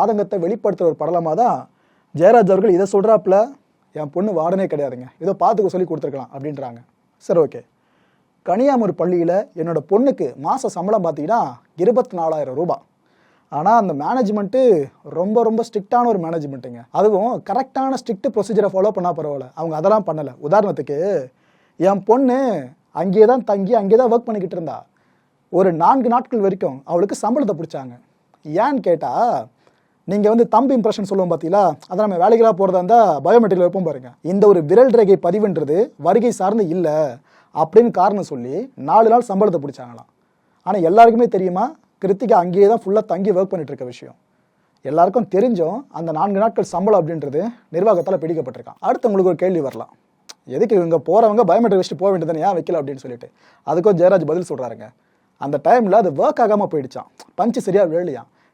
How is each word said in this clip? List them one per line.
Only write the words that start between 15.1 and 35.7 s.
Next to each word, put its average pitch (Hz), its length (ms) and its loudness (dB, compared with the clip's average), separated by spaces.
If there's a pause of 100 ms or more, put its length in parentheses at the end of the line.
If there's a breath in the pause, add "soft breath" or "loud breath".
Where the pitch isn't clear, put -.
ரொம்ப 226 200 0
ஸ்ட்ரிக்டான 240 440 -2
ஒரு 226 120 0
மேனேஜ்மெண்ட்டுங்க. 139 640 -10 (100)
அதுவும் 202 600 0
கரெக்டான 262 440 -4
ஸ்ட்ரிக்ட் 240 400 -6
ப்ரொசீஜரை 202 380 0
ஃபாலோ 190 160 0
பண்ணா 175 260 -4
பரவாயில்ல, 143 400 -10
அவங்க 160 220 -8
அதெல்லாம் 202 300 2
பண்ணல. 156 280 -8 (140)
உதாரணத்துக்கு 156 800 -2 (480)
என் 190 260 0
பொண்ணு 247 640 0 (220)
அங்கேயே 190 340 2
தான் 247 200 2
தங்கி 202 300 -2
அங்கேயே 208 220 2
தான் 240 160 2
ஒர்க் 240 160 0
பண்ணிக்கிட்டு 196 280 -8
இருந்தா. 139 280 -12 (640)
ஒரு 185 240 2
நான்கு 208 360 2
நாட்கள் 233 320 -2
வரைக்கும் 185 440 -4
அவளுக்கு 180 380 -2
சம்பளத்தை 220 340 -2
பிடிச்சாங்க. 143 380 -12 (540)
ஏன்னு 226 320 -2
கேட்டா, 160 640 -2 (580)
நீங்க 208 240 0
வந்து 233 200 2
தம்பு 262 300 2
இம்ப்ரெஷன் 208 320 -2
சொல்லுவோம் 180 280 -2
பாத்தீங்களா, 175 340 2 (160)
அதை 202 180 -2
நம்ம 185 220 2
வேலைக்கெல்லாம் 226 300 4
போறதா 190 160 0
இருந்தா 180 460 2
பயோமெட்ரிக்ல 196 360 4
வைப்போம் 180 260 0
பாருங்க, 131 280 -8 (100)
இந்த 196 260 2
ஒரு 180 180 6
விரல் 226 240 6
ரேகை 202 340 4
பதிவுன்றது 180 720 -2